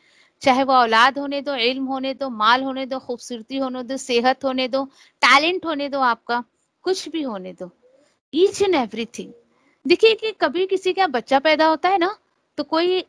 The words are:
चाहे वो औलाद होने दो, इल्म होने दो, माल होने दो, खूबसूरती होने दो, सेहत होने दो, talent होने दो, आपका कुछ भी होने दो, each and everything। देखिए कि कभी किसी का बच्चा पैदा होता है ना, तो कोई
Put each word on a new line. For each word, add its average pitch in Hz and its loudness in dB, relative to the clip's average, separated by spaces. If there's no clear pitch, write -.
चाहे 269 2
वो 262 0
औलाद 247 4
होने 285 -6
दो, 277 -6
इल्म 262 -2
होने 262 -6
दो, 269 -8
माल 233 2
होने 269 -6
दो, 262 -8
खूबसूरती 240 -12
होने 254 -4
दो, 254 -8
सेहत 254 0
होने 254 -2
दो, 269 -2
talent 311 4
होने 285 -4
दो, 269 -4
आपका 240 -2
कुछ 370 -4
भी 311 -6
होने 190 -8
दो, 180 -14
each 392 2
and 392 2
everything। 220 -4
देखिए 415 4
कि 427 -6
कभी 349 -2
किसी 381 -2
का 381 0
बच्चा 262 -2
पैदा 311 2
होता 320 0
है 381 2
ना, 370 -2
तो 294 -6
कोई 349 -2